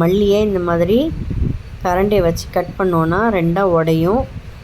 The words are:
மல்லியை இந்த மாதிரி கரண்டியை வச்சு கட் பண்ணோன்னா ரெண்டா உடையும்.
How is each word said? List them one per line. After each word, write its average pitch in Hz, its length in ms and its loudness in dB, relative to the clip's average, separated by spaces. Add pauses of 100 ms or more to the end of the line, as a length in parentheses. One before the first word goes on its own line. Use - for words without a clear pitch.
மல்லியை 202 360 2 (100)
இந்த 190 200 -2
மாதிரி 170 300 2 (880)
கரண்டியை 190 420 2
வச்சு 170 200 -2 (100)
கட் 175 220 -2
பண்ணோன்னா 170 420 0 (180)
ரெண்டா 170 260 2 (140)
உடையும். 165 440 2 (420)